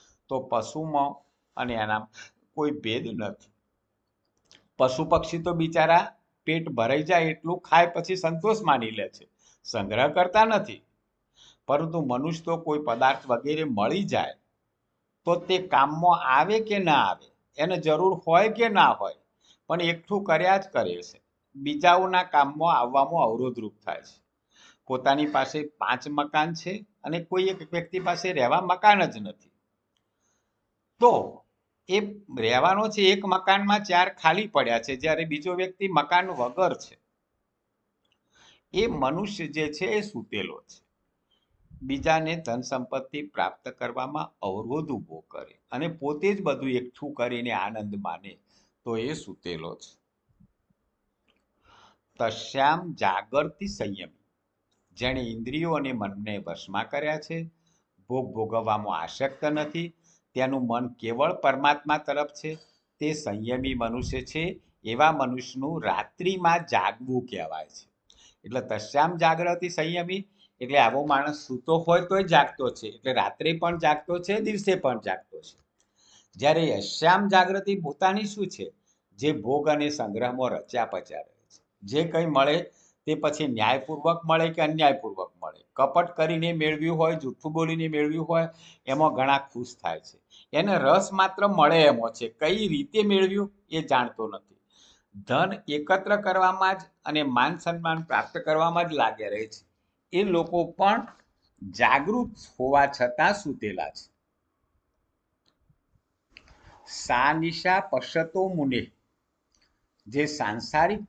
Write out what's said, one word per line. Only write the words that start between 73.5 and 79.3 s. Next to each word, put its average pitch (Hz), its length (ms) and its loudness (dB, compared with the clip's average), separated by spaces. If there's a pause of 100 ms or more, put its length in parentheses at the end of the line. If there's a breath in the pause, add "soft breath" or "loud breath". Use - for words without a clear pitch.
પણ 170 240 -2
જાગતો 160 420 2
છે, 185 220 -2
દિવસે 202 340 0
પણ 131 240 0
જાગતો 92 380 -8
છે. - 200 -20 (800 soft breath)
જ્યારે 151 300 4
યસ્યામ 156 640 2
જાગૃતિ 190 480 2
ભૂતાની 190 500 -2
શું 208 220 -6
છે? - 180 -12 (540)
જે 139 120 0